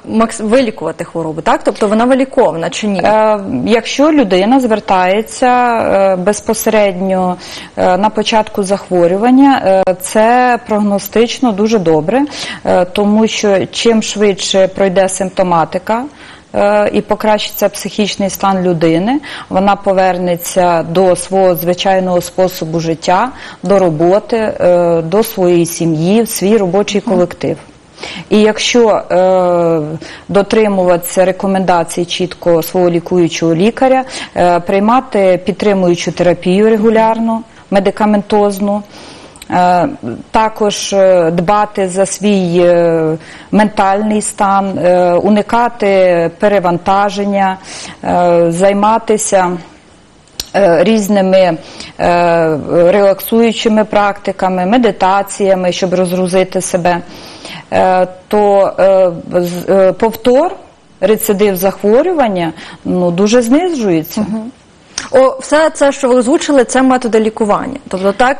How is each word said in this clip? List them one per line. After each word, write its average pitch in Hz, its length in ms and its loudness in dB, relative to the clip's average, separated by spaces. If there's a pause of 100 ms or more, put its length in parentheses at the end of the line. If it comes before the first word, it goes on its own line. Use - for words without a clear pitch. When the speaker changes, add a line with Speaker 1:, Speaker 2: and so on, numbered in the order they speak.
Speaker 1:
макс-, 220 340 -2
вилікувати 214 600 -2
хворобу, 160 380 -8
так? 254 220 0
Тобто 220 240 -2
вона 220 180 0
виліковна 240 640 0
чи - 180 -6
ні? 196 160 -2
Speaker 2:
Е, 214 360 2 (260)
якщо 233 460 0
людина 220 480 2
звертається, 214 880 0
е, 226 680 2
безпосередньо, 190 1200 -2 (420)
е, 185 200 2
на 208 120 0
початку 214 540 -2
захворювання, 202 1000 2 (260)
е, 185 140 2
це 240 680 2
прогностично 214 840 0
дуже 214 280 0
добре, 165 420 0 (440)
е, 185 200 2
тому 208 420 0
що 202 440 0
чим 226 320 0
швидше 196 640 0
пройде 190 420 0
симптоматика, 185 960 -2 (520)
е, 208 380 2
і 208 80 0
покращиться 208 680 -2
психічний 196 600 -4
стан 190 320 -2
людини, 175 580 0 (300)
вона 190 260 0
повернеться 180 1080 0
до 180 320 2
свого 185 400 0
звичайного 180 640 0
способу 175 580 -4
життя, 175 500 -2 (340)
до 196 160 2
роботи, 180 580 0
е, 175 640 0
до 165 220 0
своєї 175 420 0
сім'ї, 165 560 0
в 214 80 -2
свій 202 280 0
робочий 202 480 -2
Speaker 1:
Мгм. 208 100 -2
Speaker 2:
колектив. - 420 -2 (720)
І 214 120 4
якщо, 214 460 2 (240)
е, 175 720 2 (480)
дотримуватися 190 960 0
рекомендацій 180 800 -2
чітко 170 580 -2
свого 180 260 0
лікуючого 170 640 0
лікаря, 254 480 2 (340)
е, 175 220 2
приймати 196 840 0
підтримуючу 185 680 0
терапію 180 580 2
регулярно, 226 720 2 (300)
медикаментозну, 202 1120 0 (680)
е, 180 360 2 (440)
також, 220 600 -2
е, 185 380 4
дбати 202 580 0
за 190 160 -2
свій, 185 600 0
е, 165 520 2 (340)
ментальний 208 720 0
стан, 196 560 -2
е, 180 360 2
уникати 196 1300 2
перевантаження, 196 1160 0 (460)
е, 175 480 2
займатися, 202 1080 0 (1000)
е, 180 280 4
різними, 190 720 2 (420)
е, 170 580 2 (140)
релаксуючими 208 1120 2
практиками, 196 800 -2
медитаціями, 196 1080 0
щоб 175 220 -2
розгрузити 185 680 0
себе, 175 360 -2 (760)
е, 185 340 2 (200)
то, 202 520 2
е, 190 320 4 (300)
з-, 175 280 -6
е, 190 240 4
повтор, 247 640 0 (460)
рецидив 202 540 0
захворювання, 202 1000 0 (320)
ну, 180 260 0
дуже 202 300 2
знижується. 233 800 -2
Speaker 1:
Мгм. 220 300 -8 (600)
О, 262 300 4
все 311 280 0
це, 285 220 0
що 269 180 -2
ви 247 60 4
озвучили, 262 480 2
це 254 180 -2
методи 254 380 2
лікування. 214 580 -2 (100)
Тобто 190 240 -2
так, 254 280 0